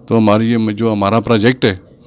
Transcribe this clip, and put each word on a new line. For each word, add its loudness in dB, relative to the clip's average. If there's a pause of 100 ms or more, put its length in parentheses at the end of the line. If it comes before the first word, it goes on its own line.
तो -2
हमारी 2
ये -2
जो -4
हमारा 0
प्रोजेक्ट 0
है -2 (260)